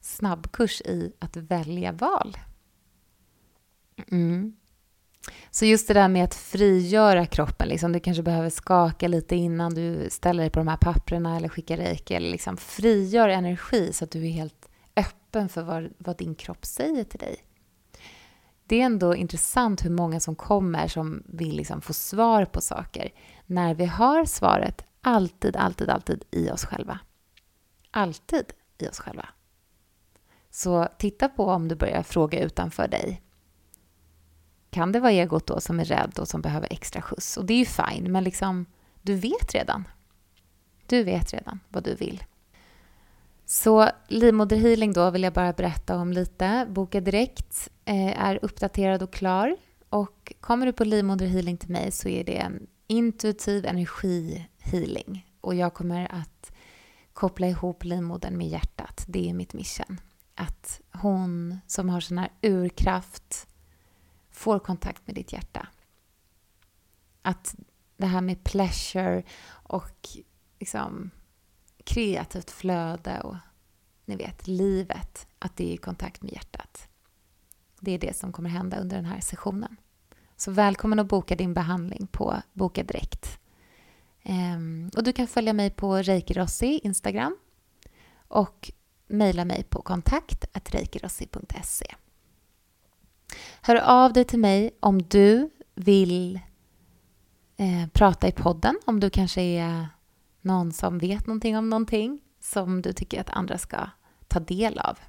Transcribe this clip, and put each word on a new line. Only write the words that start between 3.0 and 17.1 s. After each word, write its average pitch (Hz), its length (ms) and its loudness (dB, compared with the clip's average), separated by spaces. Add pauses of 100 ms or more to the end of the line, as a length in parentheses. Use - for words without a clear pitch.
Mm. 180 440 0 (960)
Så - 140 0
just 214 220 6
det 214 60 8
där 202 140 10
med 185 160 6
att - 120 0
frigöra 190 920 6
kroppen, - 420 0
liksom, 170 240 0
du 175 80 2
kanske 170 240 0
behöver 165 260 2
skaka 175 580 2
lite 170 280 2
innan 170 380 0
du 165 360 -2
ställer 175 340 2
dig 156 60 2
på 165 100 0
de 160 80 2
här 160 100 0
papperna 170 600 2
eller 165 120 -2
skickar 165 280 -6
reiki, 170 360 -4
eller 170 160 -2
liksom 175 280 -6
frigör 208 720 4
energi 180 640 0
så - 100 -6
att 160 80 -12
du 160 140 -6
är 165 60 -2
helt 156 380 -8 (260)
öppen 202 540 -2
för 165 140 -8
vad, 165 340 -6
vad 175 200 -8
din 165 180 -8
kropp - 300 -14
säger 277 380 -2
till - 160 -12